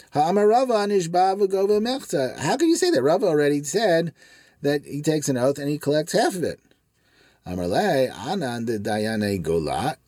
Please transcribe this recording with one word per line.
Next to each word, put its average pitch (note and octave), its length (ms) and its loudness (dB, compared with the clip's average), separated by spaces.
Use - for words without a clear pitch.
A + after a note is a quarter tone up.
"Ha'amar F3+ 340 2
Rava B3 280 4
Nishba F#3+ 680 2
V'Goveh G3 420 2
Mechza." G#3 560 -4
How - 200 0
can E4 100 2
you E4 80 4
say F4+ 140 0
that? D#4+ 120 2
Rava D#3+ 260 2
already D3 360 2
said E3+ 500 0
that C#3+ 220 -2
he C3+ 180 -8
takes D3+ 280 0
an C3 80 0
oath C3+ 200 2
and C#3+ 120 -6
he D3 80 -2
collects D3+ 340 -2
half A#3+ 240 2
of F3 80 -4
it. G2+ 160 -6
Amar F2+ 240 -4
Le, C#3 400 0
Anan A#2+ 560 -6
de A2+ 120 -4
Dayane G#2+ 640 -2
Gola, D#2+ 540 -2